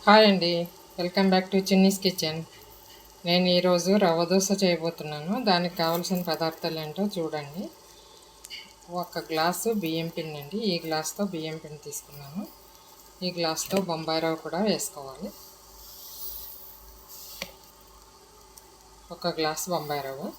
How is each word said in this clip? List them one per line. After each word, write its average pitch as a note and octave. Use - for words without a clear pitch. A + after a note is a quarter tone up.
హాయ్ G#3+
అండి, F3
welcome F#3+
back F#3
to F#3+
చిన్నీస్ F#3+
కిచెన్. E3
నేను F3+
ఈరోజు F3+
రవ్వ E3+
దోశ F#3+
చేయబోతున్నాను. E3
దానికి F3
కావాల్సిన F3
పదార్థాలు D#3+
ఏంటో D3+
చూడండి. D#3
ఒక E3+
గ్లాసు E3+
బియ్యం E3
పిండి D#3
అండి, E3
ఈ E3+
గ్లాస్తో D#3
బియ్యం D#3+
పిండి D3+
తీసుకున్నాను. C#3+
ఈ F3+
గ్లాస్తో E3
బొంబాయి D#3+
రవ్వ D#3+
కూడా D#3+
వేసుకోవాలి. C#3+
ఒక -
గ్లాస్ D#3
బొంబాయి D3
రవ్వ C#3+